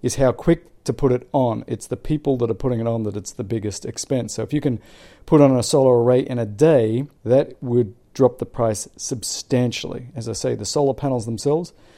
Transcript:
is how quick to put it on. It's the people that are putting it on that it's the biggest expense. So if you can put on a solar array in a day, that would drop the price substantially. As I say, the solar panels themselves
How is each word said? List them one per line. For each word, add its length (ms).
is 140
how 160
quick 340
to 60
put 200
it 200
on. 360
It's 180
the 100
people 420
that 120
are 60
putting 240
it 80
on 160
that 120
it's 160
the 120
biggest 420
expense. 480
So 80
if 100
you 80
can 200
put 120
on 160
a 60
solar 420
array 180
in 180
a 60
day, 600
that 380
would 320
drop 260
the 60
price 520
substantially. 1160
As 120
I 60
say, 220
the 100
solar 300
panels 300
themselves 460